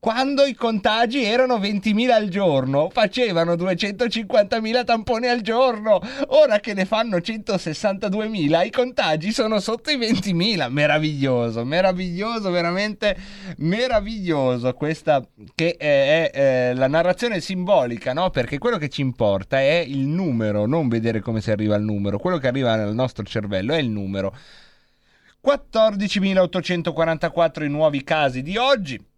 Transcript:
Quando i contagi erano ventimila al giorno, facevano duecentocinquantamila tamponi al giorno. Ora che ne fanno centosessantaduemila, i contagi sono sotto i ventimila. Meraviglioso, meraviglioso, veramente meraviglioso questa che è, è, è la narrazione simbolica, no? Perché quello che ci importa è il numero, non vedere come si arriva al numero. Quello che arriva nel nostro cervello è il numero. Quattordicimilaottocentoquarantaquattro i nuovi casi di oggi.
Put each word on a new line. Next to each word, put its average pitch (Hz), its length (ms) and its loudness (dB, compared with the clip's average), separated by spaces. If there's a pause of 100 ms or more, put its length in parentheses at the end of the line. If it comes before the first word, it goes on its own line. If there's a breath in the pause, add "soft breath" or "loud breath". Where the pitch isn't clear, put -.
Quando 269 400 2
i 269 100 -2
contagi 226 680 0
erano 240 340 2
ventimila 214 580 2
al 214 120 2
giorno, 151 640 2
facevano 190 640 0
duecentocinquantamila 220 1300 0
tamponi 233 440 0
al 240 120 0
giorno. 220 580 2 (280 loud breath)
Ora 262 340 4
che 214 140 -6
ne 190 100 0
fanno 214 380 0
centosessantaduemila, 196 1400 -2
i 220 60 -4
contagi 214 640 0
sono 220 280 0
sotto 220 300 -4
i 294 60 0
ventimila. 190 720 0
Meraviglioso, 139 960 0
meraviglioso, 185 840 -2
veramente 185 680 -2 (400 loud breath)
meraviglioso 175 1160 0
questa 151 520 0 (280)
che 165 240 -2
è, 147 520 2
è, - 20 -20
è 127 420 2
la 131 120 0
narrazione 175 540 0
simbolica, 165 720 0
no? 170 160 0
Perché 139 300 -4
quello 160 180 0
che 147 140 -4
ci - 100 -8
importa 117 580 0
è 151 280 2
il 139 140 -4
numero, 120 680 0
non 143 220 0
vedere 113 320 0
come 110 200 -4
si 110 100 -4
arriva 107 260 2
al 104 60 0
numero. 101 360 -2
Quello 180 180 0
che 135 120 0
arriva 123 280 0
nel 107 160 -2
nostro 117 320 -2
cervello 101 480 -4
è 165 60 0
il 135 100 -2
numero. 98 480 -4 (1040 soft breath)
Quattordicimilaottocentoquarantaquattro 185 2250 0
i 143 60 -2
nuovi 143 340 2
casi 139 380 0
di 180 160 -4
oggi. 220 440 0 (160)